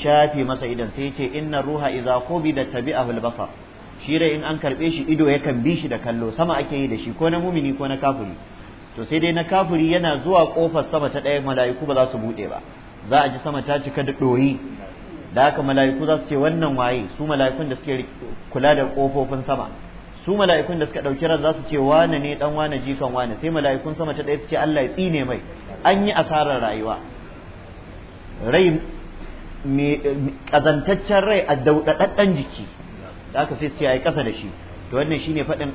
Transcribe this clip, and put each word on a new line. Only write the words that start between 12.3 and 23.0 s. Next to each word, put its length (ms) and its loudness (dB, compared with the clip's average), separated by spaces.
ba. 100 -8
Za 140 6
a 60 2
ji 140 -6
sama 200 -4
ta 160 0
cika 240 -4
da 100 -2
ɗoyi. 440 4
Da 180 4
haka 100 -2
mala'iku 440 2
za 120 4
su 100 -8
ce, 80 -2
"Wannan 400 2
waye?" 320 0
Su 80 -6
mala'ikun 440 0
da 60 -4
suke 300 -4
kula 240 6
da 100 2
kofofin 600 0
sama. 220 -2
Su 100 2
mala'ikun 440 4
da 80 0
suka 140 -8
ɗauki 260 -2
ran 140 2
za 120 4
su 160 -8
ce, 80 -2
"Wane 420 4
ne 160 -4
ɗan 180 0
wane 300 -2
jikan 300 -2